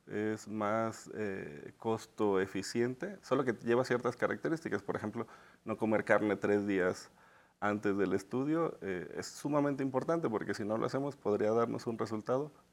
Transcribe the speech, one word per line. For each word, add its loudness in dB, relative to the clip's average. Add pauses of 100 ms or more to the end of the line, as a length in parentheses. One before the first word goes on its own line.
es -2
más, -2
eh, -6
costo 2
eficiente, -2
solo 0
que 2
lleva 2
ciertas 0
características. -2
Por -2
ejemplo, -6 (360)
no -4
comer 2
carne 4
tres 2
días 0 (480)
antes 0
del 2
estudio, 0
eh, -6
es -6
sumamente 0
importante 0
porque 0
si -4
no 0
lo 0
hacemos -2
podría 2
darnos 2
un -2
resultado -2 (220)